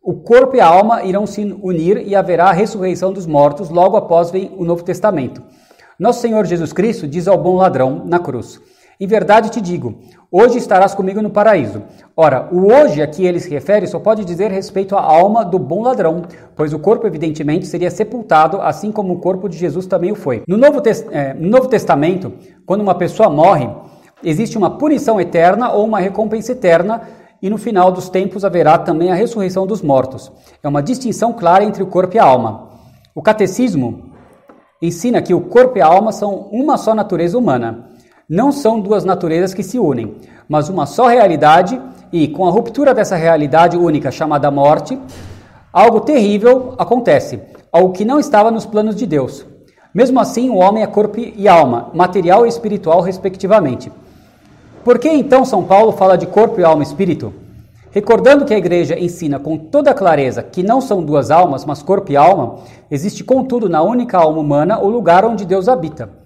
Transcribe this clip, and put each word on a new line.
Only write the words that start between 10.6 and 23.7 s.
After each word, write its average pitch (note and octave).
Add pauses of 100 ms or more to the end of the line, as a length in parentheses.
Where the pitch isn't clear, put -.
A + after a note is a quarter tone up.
comigo G3+
no G#3
paraíso." D#3 (320)
Ora, C#3+
o F#3+
hoje A#3+
a C#3+
que F#3
ele F3
se -
refere F#3
só E3
pode G#3
dizer F3
respeito F#3+
à E3+
alma F#3
do F3+
bom D#3+
ladrão, F3+ (340)
pois D3+
o D3+
corpo, A3+
evidentemente, D#3
seria F3
sepultado, F3
assim D#3+
como F#3+
o F3
corpo F#3+
de D#3+
Jesus F3
também F3+
o G3+
foi. B2
No F#3
Novo C#4+
Tes-, F3+
é, C#3
no D#3
Novo B3+
Testamento, F3 (320)
quando G3+
uma G3+
pessoa F#3
morre, D3+ (520)